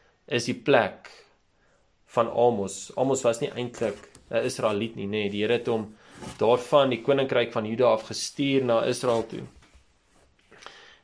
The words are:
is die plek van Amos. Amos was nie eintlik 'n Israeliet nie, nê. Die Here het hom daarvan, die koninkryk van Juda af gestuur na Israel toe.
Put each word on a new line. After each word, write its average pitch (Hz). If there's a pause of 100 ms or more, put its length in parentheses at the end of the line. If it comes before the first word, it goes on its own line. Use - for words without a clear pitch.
(280)
is 120
die 123
plek 117 (1040)
van 113
Amos. 110
Amos 131
was 117
nie 143
eintlik 120 (340)
'n 117
Israeliet 113
nie, 101
nê. 101
Die 101
Here 110
het 120
hom 110 (420)
daarvan, 123
die 117
koninkryk 131
van 110
Juda 113
af 113
gestuur 135
na 117
Israel 120
toe. - (1600)